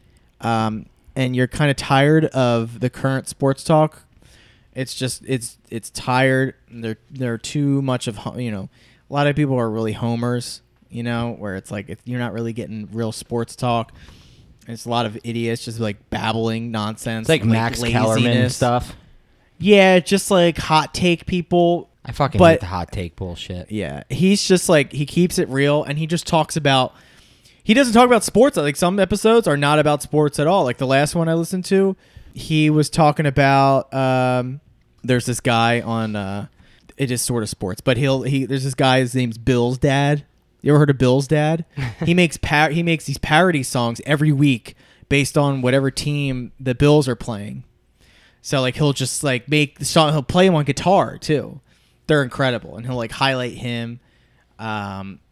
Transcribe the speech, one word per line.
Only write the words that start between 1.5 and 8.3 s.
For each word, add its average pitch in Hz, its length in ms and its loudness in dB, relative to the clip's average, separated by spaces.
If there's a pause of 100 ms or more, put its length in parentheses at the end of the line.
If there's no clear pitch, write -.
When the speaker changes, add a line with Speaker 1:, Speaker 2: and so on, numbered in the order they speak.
Speaker 1:
tired 147 520 4
of 117 540 0
the 123 100 -2
current 135 380 -4
sports - 360 -2
talk, 156 380 2 (720)
it's 127 200 -8
just, - 320 -6
it's, 120 320 -6 (120)
it's 110 200 -12
tired. 131 640 0 (160)
There, 113 280 -10 (120)
there 127 220 -6
are 113 60 -6
too 139 440 -2
much 127 260 -2
of, 104 100 -6
ho-, - 200 -12